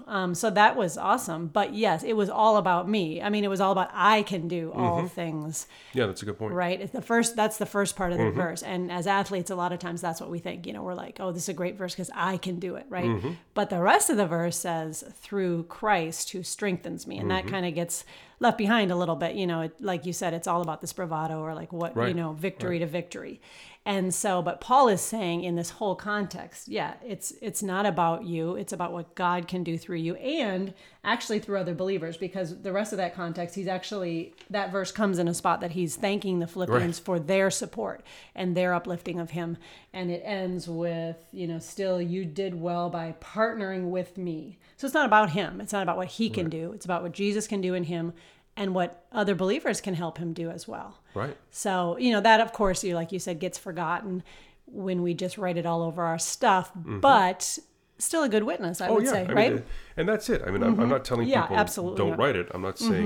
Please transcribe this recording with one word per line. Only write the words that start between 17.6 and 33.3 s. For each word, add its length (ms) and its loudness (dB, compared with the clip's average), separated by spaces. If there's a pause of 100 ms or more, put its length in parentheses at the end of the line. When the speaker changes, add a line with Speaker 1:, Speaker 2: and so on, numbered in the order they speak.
Speaker 1:
gets 320 -4 (340)
left 200 4
behind 340 4
a 40 2
little 200 2
bit. 180 -2
You 120 0
know, 160 0
it, 180 -4
like 240 -2
you 80 -4
said, 220 -2
it's 120 -6
all 140 2
about 220 -4
this 100 -8
bravado 480 -2
or 140 -6
like 180 -10
what, 240 -4
you 60 2
Speaker 2:
Right. 140 2
Speaker 1:
know, 180 -2
victory 380 -4
Speaker 2:
Right. 80 0
Speaker 1:
to 60 0
victory. 540 -8 (460)
And 260 0
so, 300 0
but 180 -4
Paul 280 8
is 120 4
saying 440 -2
in 100 -2
this 160 -2
whole 240 -2
context, 720 -6
yeah, 280 -4 (120)
it's, 340 -8
it's 220 -6
not 240 0
about 380 2
you. 320 -2
It's 160 -8
about 200 -4
what 220 -10
God 320 0
can 160 -4
do 160 -2
through 200 -8
you 180 -2
and 580 -2 (300)
actually 340 -2
through 200 -4
other 140 -2
believers, 440 -4
because 460 -6
the 100 -6
rest 200 -2
of 40 -4
that 180 -2
context, 400 -6